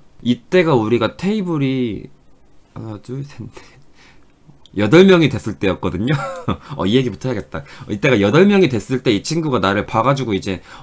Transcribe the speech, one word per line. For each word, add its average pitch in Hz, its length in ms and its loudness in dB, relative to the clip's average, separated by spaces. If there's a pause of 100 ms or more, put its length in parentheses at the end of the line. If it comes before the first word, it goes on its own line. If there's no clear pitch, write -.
(220)
이때가 160 540 0
우리가 110 400 0
테이블이 143 880 -4 (720)
하나, 110 280 -12
둘, 135 220 -12
셋, 139 200 -16
넷, 107 80 -16 (1300)
여덟 131 280 6
명이 170 240 6
됐을 107 300 -6
때였거든요. 95 540 -2 (320)
<laughs> - 300 -8
어, 90 100 -4
이 104 100 2
얘기부터 127 340 -2
해야겠다. 101 300 -8
어, 73 40 -16 (280)
이때가 107 300 0
여덟 131 240 6
명이 196 240 4
됐을 123 340 -4
때 131 80 2
이 98 120 0
친구가 156 360 -2
나를 98 260 0
봐가지고 120 480 0
이제, 92 280 -4 (220)